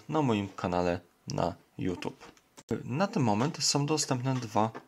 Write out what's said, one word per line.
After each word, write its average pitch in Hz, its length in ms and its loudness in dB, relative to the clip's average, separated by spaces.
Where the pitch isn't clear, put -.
na 151 140 2
moim 107 260 2
kanale 90 520 0
na - 260 0
YouTube. - 460 -4
Na 139 220 0
ten 196 160 0
moment 123 420 2
są 143 220 2
dostępne 135 480 0
dwa 110 360 0